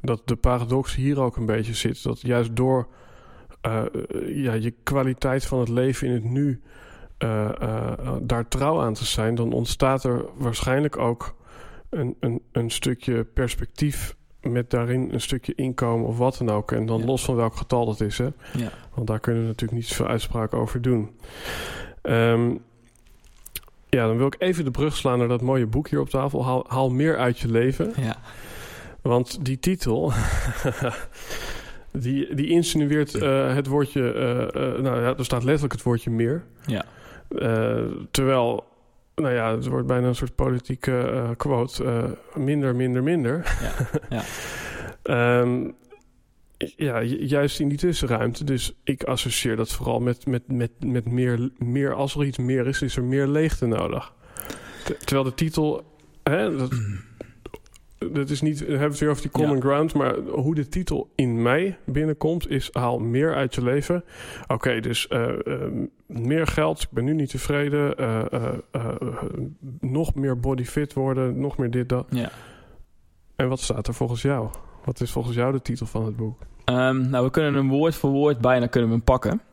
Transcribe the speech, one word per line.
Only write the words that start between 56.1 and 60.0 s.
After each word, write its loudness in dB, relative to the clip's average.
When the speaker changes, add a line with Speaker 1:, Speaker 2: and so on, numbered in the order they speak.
Speaker 1:
hè, 2
dat, -2
Speaker 2:
<clears throat> -6
Speaker 1:
dat 0
is -2
niet, 0
dan -6
hebben 2
we 2
het -8
weer 4
over 0
die -4
common 4
Speaker 2:
Ja. 2
Speaker 1:
ground, 2
maar 2